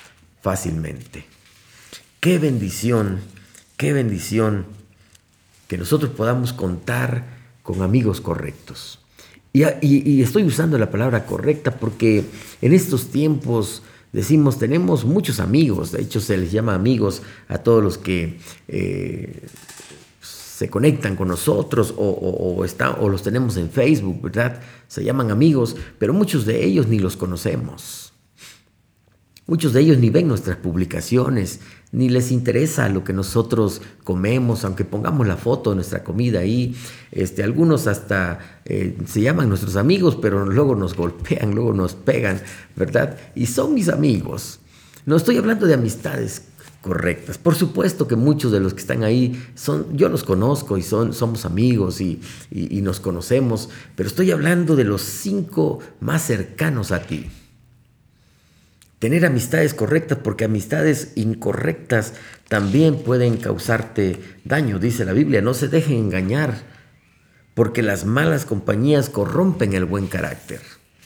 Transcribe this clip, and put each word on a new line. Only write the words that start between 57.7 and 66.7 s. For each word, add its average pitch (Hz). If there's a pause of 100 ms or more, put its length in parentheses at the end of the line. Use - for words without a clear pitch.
Tener 151
amistades 151
correctas, 151
porque 113
amistades 135
incorrectas 110 (340)
también 110
pueden 123
causarte 107 (240)
daño. 131
Dice 113
la 92
Biblia, 123
"No 120
se 135
dejen 147
engañar, 107 (920)